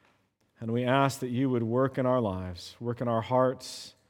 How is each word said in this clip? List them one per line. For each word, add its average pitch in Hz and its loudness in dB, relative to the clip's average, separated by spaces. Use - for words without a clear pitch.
And 113 -6
we 123 0
ask 135 4
that 127 -4
you 127 0
would 120 0
work 127 0
in 131 2
our 127 2
lives, 92 -4
work 117 -6
in 120 -4
our 113 2
hearts, 127 0